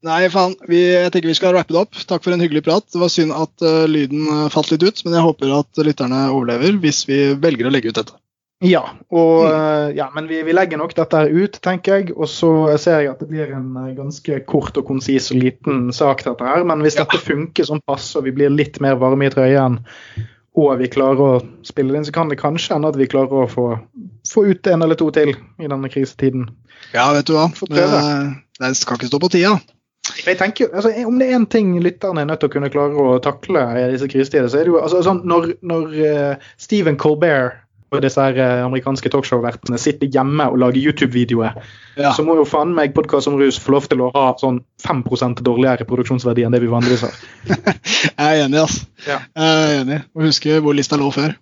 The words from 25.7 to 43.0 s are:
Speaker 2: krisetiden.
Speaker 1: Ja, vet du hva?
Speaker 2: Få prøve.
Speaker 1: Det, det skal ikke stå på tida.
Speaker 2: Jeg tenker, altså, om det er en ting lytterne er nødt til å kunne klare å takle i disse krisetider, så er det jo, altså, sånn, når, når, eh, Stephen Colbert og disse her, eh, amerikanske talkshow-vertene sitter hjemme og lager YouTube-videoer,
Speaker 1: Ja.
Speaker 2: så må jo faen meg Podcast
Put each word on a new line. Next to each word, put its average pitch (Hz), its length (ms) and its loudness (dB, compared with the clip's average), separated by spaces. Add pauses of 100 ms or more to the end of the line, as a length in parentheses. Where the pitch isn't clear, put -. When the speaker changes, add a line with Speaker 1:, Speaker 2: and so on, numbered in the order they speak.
Speaker 2:
krisetiden. 131 580 -2 (440)
Speaker 1:
Ja, 123 200 2
vet 143 140 0
du 156 80 0
hva? 156 160 4
Speaker 2:
Få 190 160 -10
prøve. 170 320 2
Speaker 1:
Det, 143 380 -2 (240)
det 131 160 -2
skal 123 240 -4
ikke 123 100 -6
stå 143 100 -2
på 175 140 0
tida. 190 220 4 (680)
Speaker 2:
Jeg 180 120 0
tenker, 214 320 0
altså, 208 220 0 (140)
om 247 120 0
det 254 120 2
er 254 80 2
en 220 100 2
ting 202 320 2
lytterne 175 400 -2
er 143 80 -4
nødt 156 160 -4
til 143 60 0
å - 40 -16
kunne 139 160 -2
klare 143 240 0
å 131 300 2
takle 143 380 0 (180)
i 127 100 0
disse 131 160 -4
krisetider, 135 460 0
så 143 80 2
er 165 80 2
det 170 60 2
jo, 160 60 4
altså, 175 220 0
sånn, 180 220 0
når, 170 380 0
når, 165 320 -4
eh, 147 540 -2 (120)
Stephen 160 400 0
Colbert 151 640 0 (300)
og 139 100 0
disse 139 180 0
her, 135 160 2
eh, 123 300 2
amerikanske 131 420 -4
talkshow-vertene 120 680 -2
sitter 143 320 -2
hjemme 135 400 0
og 127 80 0
lager 127 240 2
YouTube-videoer, 120 760 0 (400)
Speaker 1:
Ja. 143 160 0
Speaker 2:
så 151 140 0
må 165 100 2
jo 151 80 4
faen 151 300 -2
meg 147 180 0
Podcast 147 360 0